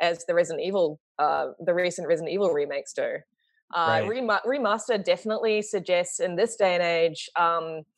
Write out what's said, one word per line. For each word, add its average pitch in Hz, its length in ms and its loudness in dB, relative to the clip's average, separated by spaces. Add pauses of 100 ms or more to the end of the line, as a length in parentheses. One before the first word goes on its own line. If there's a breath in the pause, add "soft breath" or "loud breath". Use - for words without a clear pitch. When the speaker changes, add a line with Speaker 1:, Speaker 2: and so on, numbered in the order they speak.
Speaker 1:
as 170 260 0
the 170 80 0
Resident 165 300 2
Evil, 175 340 0 (200)
uh, 147 300 2 (120)
the 175 140 0
recent 175 340 -2
Resident 160 240 0
Evil 196 180 2
remakes 143 440 -2
do. 127 240 -4 (560)
Uh, 165 260 2
Speaker 2:
Right. 180 80 -2
Speaker 1:
rema-, 220 380 0
remaster 220 580 0
definitely 214 560 0
suggests 180 580 -2
in 180 180 -2
this 214 200 0
day 185 160 4
and 175 100 2
age, 165 460 0 (100)
um, 165 440 0 (160)